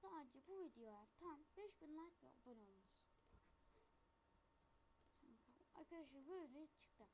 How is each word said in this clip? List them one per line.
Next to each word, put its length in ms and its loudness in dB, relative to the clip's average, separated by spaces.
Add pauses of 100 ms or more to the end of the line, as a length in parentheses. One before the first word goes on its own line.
Sadece 440 2
bu 140 4
videoya 460 2 (120)
tam 260 4 (120)
beş 240 2
bin 160 2
like 260 2
ve 60 -8
abone 340 -4
olmanız. 300 -10 (2750)
Arkadaşlar 520 2
böyle 400 6
çıktı. 480 -10